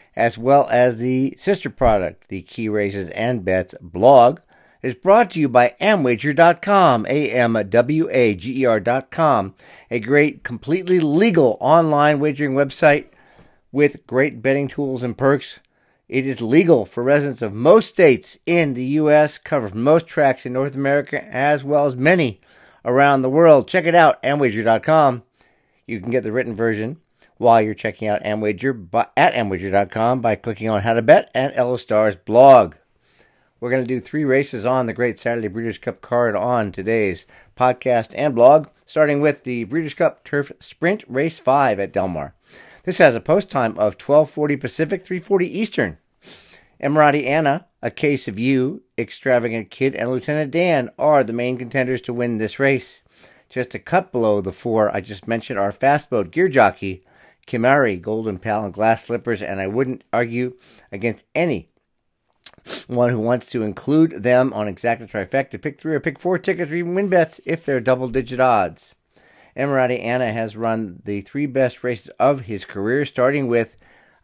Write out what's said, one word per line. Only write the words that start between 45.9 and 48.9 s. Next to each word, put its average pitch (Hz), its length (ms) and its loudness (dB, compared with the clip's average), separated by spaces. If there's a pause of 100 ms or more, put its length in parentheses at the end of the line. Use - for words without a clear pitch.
Emirati 147 420 2
Anna, 147 440 -2 (120)
A 117 120 -6
Case 147 340 -4
of 98 100 -10
You, 131 460 -2 (160)